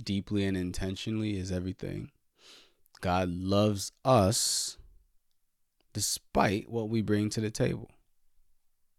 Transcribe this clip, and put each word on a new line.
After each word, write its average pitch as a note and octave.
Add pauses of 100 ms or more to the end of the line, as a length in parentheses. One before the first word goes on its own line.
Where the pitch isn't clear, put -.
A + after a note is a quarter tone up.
deeply G2
and F#2+
intentionally F#2+
is F#2+
everything. F#2 (880)
God F#2
loves G2 (120)
us - (1160)
despite -
what A2+
we A2
bring G#2
to A2+
the G#2+
table. B2+ (1080)